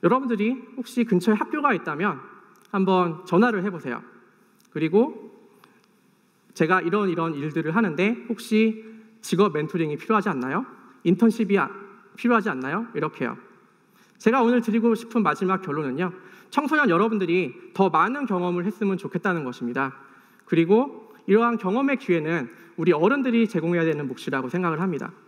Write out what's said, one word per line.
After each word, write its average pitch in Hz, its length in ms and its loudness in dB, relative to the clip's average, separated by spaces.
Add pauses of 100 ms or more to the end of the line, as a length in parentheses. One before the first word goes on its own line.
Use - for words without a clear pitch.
여러분들이 233 500 2 (240)
혹시 240 280 -2
근처에 196 300 2
학교가 285 400 -2
있다면 156 460 -4 (500)
한번 185 540 0
전화를 202 400 2
해보세요. 143 380 -6 (680)
그리고 165 600 0 (1200)
"제가 180 260 2
이런 196 280 0
이런 165 260 -2
일들을 151 400 -4
하는데 202 540 0
혹시 220 560 0 (360)
직업 185 320 2
멘토링이 151 440 -4
필요하지 214 320 0
않나요? 143 380 -4 (380)
인턴십이 196 540 2
아-, 147 120 0 (460)
필요하지 220 340 0
않나요?" 143 440 -6
이렇게요. 127 420 -4 (840)
제가 226 240 4
오늘 240 180 4
드리고 226 340 2
싶은 220 280 -2
마지막 185 400 0
결론은요. 151 500 -4 (380)
청소년 294 400 2
여러분들이 180 840 0
더 190 160 2
많은 214 380 2
경험을 180 400 -2
했으면 202 320 -2
좋겠다는 170 460 -2
것입니다. 127 500 -4 (500)
그리고 196 680 2 (140)
이러한 233 320 4
경험의 254 400 0
기회는 160 520 -2 (260)
우리 170 160 2
어른들이 226 560 2
제공해야 170 360 0
되는 147 240 -2
몫이라고 127 400 -6
생각을 165 320 -2
합니다. 175 320 -4 (160)